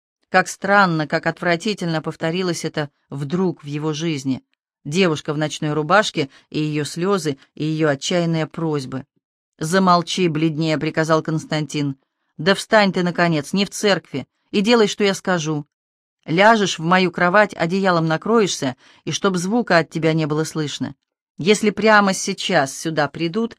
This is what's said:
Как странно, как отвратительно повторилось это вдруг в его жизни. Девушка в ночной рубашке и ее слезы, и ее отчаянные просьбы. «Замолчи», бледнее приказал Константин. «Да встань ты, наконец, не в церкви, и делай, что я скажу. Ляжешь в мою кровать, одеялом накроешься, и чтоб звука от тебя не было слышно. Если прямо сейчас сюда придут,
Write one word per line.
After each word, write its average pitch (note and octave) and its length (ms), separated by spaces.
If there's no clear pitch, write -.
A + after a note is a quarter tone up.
Как F#3 180
странно, F#3+ 580
как E3 220
отвратительно E3+ 760
повторилось E3 640
это D#3 240
вдруг D3+ 540
в D3 40
его D3+ 260
жизни. C#3+ 480
Девушка D#3 500
в D3 40
ночной D3+ 360
рубашке D#3 560
и D3+ 100
ее D3+ 260
слезы, E3 520
и D3 100
ее D#3 260
отчаянные E3 580
просьбы. C#3 580
«Замолчи», F3 720
бледнее D#3 480
приказал D#3 440
Константин. D3+ 760
«Да F#3 180
встань G3+ 380
ты, F#3 100
наконец, E3+ 480
не G3 140
в - 40
церкви, E3+ 560
и G3+ 100
делай, A3 260
что - 160
я G3 100
скажу. D#3 520
Ляжешь G3+ 540
в D#3+ 40
мою F#3 280
кровать, F3+ 420
одеялом F3 540
накроешься, D#3+ 720
и D#3+ 80
чтоб F#3+ 240
звука F#3 440
от D#3 100
тебя D#3+ 240
не D#3+ 140
было D#3 180
слышно. - 500
Если G3+ 340
прямо G#3 420
сейчас F#3 640
сюда D3+ 320
придут, E3+ 500